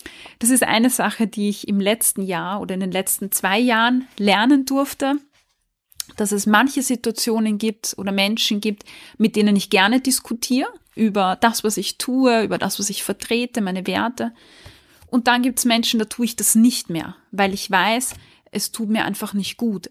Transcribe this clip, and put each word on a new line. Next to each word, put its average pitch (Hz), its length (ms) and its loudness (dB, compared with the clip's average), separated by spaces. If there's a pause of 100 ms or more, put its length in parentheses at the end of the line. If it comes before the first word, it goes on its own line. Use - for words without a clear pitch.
(400)
Das 233 100 2
ist 247 140 4
eine 226 260 2
Sache, 214 380 -2
die 202 200 -4
ich - 200 -6
im 202 120 0
letzten 202 440 0
Jahr 180 360 -4
oder 180 140 -6
in 185 80 -4
den 190 100 -4
letzten 190 400 -4
zwei 196 280 0
Jahren 247 480 2 (100)
lernen 220 480 4
durfte, 269 500 -2 (1000)
dass 208 160 -2
es 202 120 -2
manche 233 360 2
Situationen 226 760 -2
gibt 220 400 -4
oder 196 140 -6
Menschen 202 480 0
gibt, 208 240 -4 (340)
mit 220 200 2
denen 208 180 4
ich 190 140 -2
gerne 214 320 4
diskutiere 254 680 -2 (280)
über 196 440 2
das, 226 240 2
was 208 140 -2
ich - 200 -6
tue, 247 460 2
über 190 140 -2
das, - 220 -4
was 202 100 -4
ich - 140 -6
vertrete, - 580 -4
meine 185 260 -4
Werte. 226 460 -4 (720)
Und 240 200 -2
dann 247 140 4
gibt's 247 220 -2
Menschen, 233 360 2
da 214 60 0
tue 240 200 -4
ich 226 100 -4
das - 200 0
nicht 233 340 4
mehr, 170 260 -8 (160)
weil 196 220 0
ich - 180 -10
weiß, 208 420 0 (380)
es - 220 -6
tut 220 160 -6
mir 220 160 0
einfach 202 280 -6
nicht 196 220 -6
gut. 214 360 -6